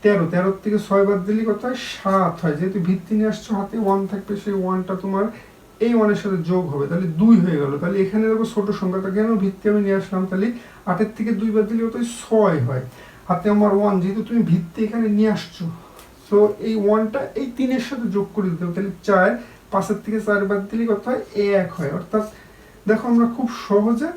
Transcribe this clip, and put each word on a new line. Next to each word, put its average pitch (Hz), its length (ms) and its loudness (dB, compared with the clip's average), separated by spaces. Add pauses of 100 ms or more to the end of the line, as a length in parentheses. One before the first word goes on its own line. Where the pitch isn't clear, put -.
তেরো। 190 240 4
তেরোর 185 380 0
থেকে 208 140 0
ছয় 196 280 2
বাদ 196 200 0
দিলে 220 180 0
কত 220 200 -2
হয়? 254 100 -2
সাত 190 680 -2
হয়। 147 120 0
যেহেতু 190 240 -2
ভিত্তি 185 340 -2
নিয়ে 214 140 2
আসছো - 260 -4
হাতে, 202 240 -4
ওয়ান 196 280 0
থাকবে, 196 300 -6
সেই 202 160 -6
ওয়ানটা 185 440 -2
তোমার 196 280 -2 (560)
এই 240 140 2
ওয়ানের 214 220 4
সাথে 196 200 -2
যোগ 170 320 0
হবে, 139 180 -2
তাহলে 180 200 -2
দুই 185 340 6
হয়ে 170 160 2
গেল। 143 220 0
তাহলে 180 200 -2
এখানে 214 300 2
দেখো, 220 160 2
ছোট 208 260 -2
সংখ্যা, 190 300 -2
তা 190 100 -6
কেন 214 260 2
ভিত্তি 196 320 -2
আমি 208 120 4
নিয়ে 196 140 2
আসলাম? 190 320 -2
তাহলে 190 260 -2 (340)
আটের 180 200 0 (100)
থেকে 220 160 -2
দুই 214 180 0
বাদ 208 180 2
দিলে 226 180 0
কত 233 100 -4
হয়? 240 80 -2
ছয় 196 560 2
হয়। 127 220 -2 (460)
হাতে 180 220 0
আমার 208 240 4
ওয়ান, 202 260 2
যেহেতু 196 220 -2
তুমি 233 200 0
ভিত্তি 170 420 0
এখানে 226 240 -2
নিয়ে 208 220 4
আসছো, 170 400 -6 (600)
so 208 180 6 (100)
এই 226 160 -2
ওয়ানটা 214 600 2
এই 262 220 -6
তিনের 262 240 0
সাথে 233 300 -6
যোগ 196 240 -2
করে 190 160 0
দিতে 165 140 -4
হবে, 170 100 -4
তাহলে 196 160 -4 (120)
চার, 202 400 2 (280)
পাঁচের 196 340 -2
থেকে 214 160 -4
চার 202 260 0
বাদ 196 240 -2
দিলে 226 240 0
কত 202 140 -6
হয়? 254 120 -2 (140)
এক 196 380 0
হয়। 151 180 -6
অর্থাৎ 214 400 -4 (580)
দেখো, 220 200 2
আমরা 233 180 4 (100)
খুব 262 140 -4 (180)
সহজে 226 380 2 (100)